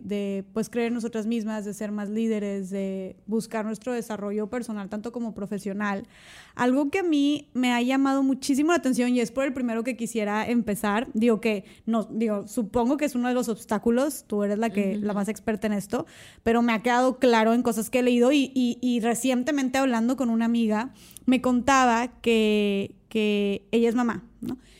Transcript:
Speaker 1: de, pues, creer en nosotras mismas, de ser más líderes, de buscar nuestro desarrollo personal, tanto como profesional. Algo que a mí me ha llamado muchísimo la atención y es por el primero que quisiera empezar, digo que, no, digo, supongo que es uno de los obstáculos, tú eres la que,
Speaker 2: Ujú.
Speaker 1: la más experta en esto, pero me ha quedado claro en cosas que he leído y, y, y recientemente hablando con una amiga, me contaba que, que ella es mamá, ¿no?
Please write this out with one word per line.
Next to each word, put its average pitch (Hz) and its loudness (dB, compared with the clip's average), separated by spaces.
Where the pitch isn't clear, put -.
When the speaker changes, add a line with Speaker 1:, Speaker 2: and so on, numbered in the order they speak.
Speaker 1:
de, 196 -4
pues, 220 -4
creer 233 -2
en 233 -2
nosotras 226 -4
mismas, 220 -4
de 208 -8
ser 208 -8
más 208 -6
líderes, 208 -2
de 190 -6
buscar 220 -4
nuestro 220 -6
desarrollo 214 -6
personal, 220 -6
tanto 214 -8
como 233 -6
profesional. 202 -4
Algo 262 2
que 381 0
a 381 0
mí 294 2
me 247 2
ha 240 2
llamado 269 2
muchísimo 269 2
la 339 4
atención 247 0
y 247 2
es 233 0
por 269 -2
el 285 0
primero 233 -2
que 247 -4
quisiera 214 -2
empezar, 220 0
digo 226 4
que, 214 -2
no, 226 0
digo, 208 -4
supongo 240 0
que 294 -2
es - 0
uno 247 -2
de 247 0
los 247 -2
obstáculos, 233 -2
tú 208 -2
eres 202 0
la 226 0
que, 202 0
Speaker 2:
Ujú. 208 -4
Speaker 1:
la 208 -2
más 202 -2
experta 214 -4
en 208 -2
esto, 233 -4
pero 233 4
me 240 2
ha 214 0
quedado 247 2
claro 226 6
en 240 2
cosas 226 -2
que 254 2
he - 2
leído 247 4
y, 269 4
y, 240 0
y 247 2
recientemente 254 0
hablando 247 2
con 254 0
una 226 2
amiga, 233 0
me 254 4
contaba 247 2
que, 214 2
que 208 0
ella 233 4
es 220 0
mamá, 233 -2
¿no? 254 -6